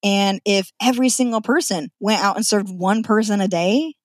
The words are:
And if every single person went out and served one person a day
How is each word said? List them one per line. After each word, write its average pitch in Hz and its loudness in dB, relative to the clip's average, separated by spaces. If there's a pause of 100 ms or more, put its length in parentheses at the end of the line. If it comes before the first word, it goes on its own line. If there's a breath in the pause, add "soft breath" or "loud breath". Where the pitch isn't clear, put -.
And 196 2
if 196 0
every 247 2
single 226 -2
person 226 -2 (100)
went 202 0
out 196 0
and 220 -4
served 202 0
one 190 -2
person 214 2
a 185 0
day 208 0